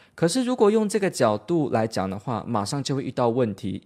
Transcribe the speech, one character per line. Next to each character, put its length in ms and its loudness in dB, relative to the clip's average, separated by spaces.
可 100 0
是 160 0
如 140 -2
果 120 6
用 200 2
这 100 -2
个 100 0
角 300 2
度 320 0
来 160 2
讲 240 -2
的 80 -6
话， 260 -6
马 200 -2
上 180 -4
就 140 -2
会 80 -4
遇 80 -6
到 160 2
问 260 0
题， 320 -6